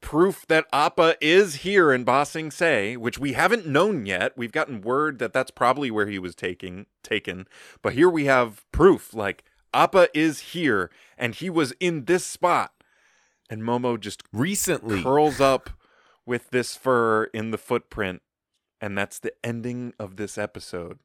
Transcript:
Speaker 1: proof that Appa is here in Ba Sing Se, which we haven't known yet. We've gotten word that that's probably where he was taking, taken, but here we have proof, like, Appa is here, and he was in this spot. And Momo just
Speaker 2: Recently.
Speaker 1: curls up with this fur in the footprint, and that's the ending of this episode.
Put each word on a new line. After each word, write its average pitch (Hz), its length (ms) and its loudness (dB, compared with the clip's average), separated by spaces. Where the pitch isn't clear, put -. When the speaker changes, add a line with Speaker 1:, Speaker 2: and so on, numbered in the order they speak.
Speaker 1:
proof 175 460 0
that 160 240 2
Appa 165 480 2
is 170 360 4
here 175 360 4
in 123 120 2
Ba 127 220 2
Sing 160 260 -10
Se, 123 460 0
which 117 200 -6
we 135 160 -4
haven't 185 340 0
known 156 380 2
yet. 98 320 -2
We've 120 140 -8
gotten 143 300 -4
word 131 380 -2
that 117 140 -4
that's 131 180 -2
probably 131 400 0
where 107 160 0
he 101 120 -6
was 90 160 -10
taking, 92 500 -10
taken, 95 440 -6
but 107 120 -2
here 156 160 6
we 160 160 -2
have 123 460 2
proof, - 420 4
like, 101 300 -6
Appa 170 340 4
is 156 220 0
here, 117 500 -2
and 117 180 -6
he 180 140 -10
was 156 300 -2
in 165 260 -4
this 175 200 0
spot. 156 480 -2
And 110 140 -10
Momo 120 360 -2
just 101 320 -14
Speaker 2:
Recently. 131 680 -2
Speaker 1:
curls 135 400 2
up 139 300 0
with 120 260 -6
this 123 240 -2
fur 117 480 2
in 110 180 -6
the 110 60 -6
footprint, 104 640 -4
and 101 180 -8
that's 101 220 -4
the - 140 -8
ending 120 560 -8
of 95 180 -12
this 104 200 -10
episode. 90 680 -10